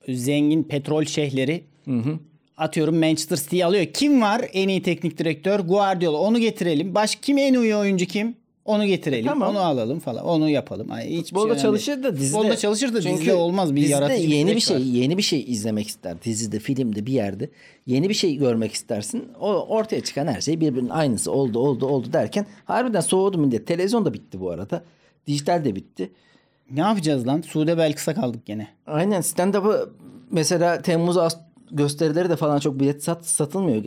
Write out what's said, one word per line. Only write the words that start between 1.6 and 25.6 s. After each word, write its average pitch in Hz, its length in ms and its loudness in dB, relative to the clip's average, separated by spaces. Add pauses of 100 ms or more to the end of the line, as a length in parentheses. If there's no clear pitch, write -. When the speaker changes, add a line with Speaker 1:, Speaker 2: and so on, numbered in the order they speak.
Speaker 2:
Hı 139 120 -4
hı. 143 220 -2 (380)
Speaker 1:
atıyorum 160 420 0
Manchester 160 380 2
City'yi 175 280 0
alıyor. 180 280 2
Kim 285 280 4
var 214 200 2 (120)
en 190 140 2
iyi 190 140 2
teknik 170 360 -2
direktör? 170 420 0
Guardiola. 180 580 2
Onu 214 220 4
getirelim. 190 560 0
Baş-, 214 260 2
kim 277 160 2
en 277 160 4
iyi 226 220 2
oyuncu 196 300 2
kim? 214 300 -4 (300)
Onu 208 200 2
getirelim. 151 400 0
Speaker 2:
Tamam. 254 240 0
Speaker 1:
Onu 208 100 0
alalım 143 400 0
falan. 117 260 -8
Onu 156 240 2
yapalım. 110 420 -2
Ay, 113 180 -8
hiçbir 165 140 -4
Speaker 2:
Futbolda - 200 -2
Speaker 1:
şey 214 80 2
önemli 233 100 0
Speaker 2:
çalışır 214 420 2
da - 0 -
Speaker 1:
değil. 190 180 -2
Speaker 2:
dizide, 139 160 0
Speaker 1:
Futbolda 214 200 2
çalışır 214 360 0
da 226 80 0
Speaker 2:
çünkü - 160 0
Speaker 1:
dizide 156 160 2
olmaz. 175 420 2
Bir 143 60 4
Speaker 2:
dizide 143 120 4
Speaker 1:
yaratıcı 160 340 2
bir 151 80 4
Speaker 2:
yeni 170 200 4
bir 233 60 0
Speaker 1:
süreç - 20 2
Speaker 2:
şey, 185 120 2
Speaker 1:
var. 127 60 2 (200)
Speaker 2:
yeni 147 160 0
bir 202 60 0
şey 151 240 -2
izlemek 107 400 -4
ister. 85 360 -12
Dizide, 107 360 -4
filmde, 113 460 -4
bir 131 80 -4
yerde 107 360 -2 (360)
yeni 135 240 2
bir 214 40 0
şey 156 220 0
görmek 113 380 0
istersin. - 520 -6 (140)
O 202 140 -2
ortaya 202 500 -2
çıkan 147 240 -4
her 120 140 -4
şey 160 200 -2
birbirinin 127 280 0
aynısı 131 420 0
oldu, 117 280 0
oldu, 131 260 0
oldu 131 280 -2
derken 160 320 0 (200)
harbiden 214 360 0
soğudu 190 360 0
millet. 131 300 0
Televizyon 190 380 0
da 151 80 -2
bitti 101 260 -14
bu 92 100 -4
arada. 92 340 -6 (440)
Dijital 147 380 0